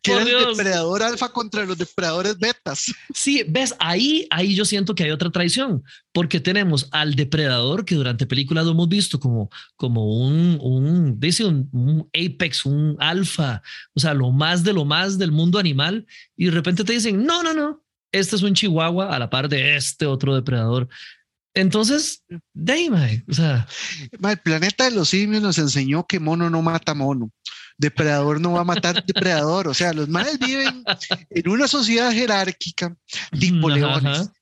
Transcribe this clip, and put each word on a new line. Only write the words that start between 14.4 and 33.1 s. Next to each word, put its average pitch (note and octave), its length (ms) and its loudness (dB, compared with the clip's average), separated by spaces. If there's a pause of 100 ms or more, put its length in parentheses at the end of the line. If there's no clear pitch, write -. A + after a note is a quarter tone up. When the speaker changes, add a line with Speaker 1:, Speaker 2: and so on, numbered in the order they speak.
Speaker 2:
de G#3 100 2
lo D#3+ 120 2
más F#3 340 0
del F3 120 2
mundo E3+ 280 4
animal, E3+ 480 0 (280)
y - 100 -2
de F3 60 4
repente F3 320 0
te A3 100 0
dicen, A3 300 0
"No, E4+ 200 0
no, E4 100 0
no, D4+ 300 -2 (280)
este F#3+ 240 0
es F3+ 60 2
un G3 140 2
chihuahua F3 600 0
a B2+ 40 -2
la A#2+ 100 -2
par C3 180 0
de C#3+ 280 2
este C#3+ 320 -2
otro C3+ 260 0
depredador." B2 540 0 (680)
Entonces, G#3+ 680 0 (300)
de E3 200 -2
ahí, E4 160 0
mae, B2+ 380 2
o - 60 -4
sea. C#3 340 2 (520)
Speaker 1:
Mae, G3+ 140 0
el F#3+ 60 -4
planeta F3 460 0
de B3+ 60 2
los F#3 180 2
simios G#3 340 2
nos F#3 140 2
enseñó C#3+ 500 2
que F#3+ 120 -2
mono E3+ 300 0
no E3 120 0
mata E3 320 -2
mono. C3+ 380 -2 (460)
Depredador D3 640 0
no F3 140 0
va F3 80 2
a F3 40 0
matar F3 380 0
<laughs> - 20 -12
depredador. F3+ 640 0
O C3+ 60 -2
sea, F3 200 0
los D3+ 140 -2
maes A3+ 320 -2
viven B3+ 440 -2 (460)
en E3+ 200 -2
una B3+ 180 2
sociedad A#3+ 460 0
jerárquica, F#3+ 840 -2 (420)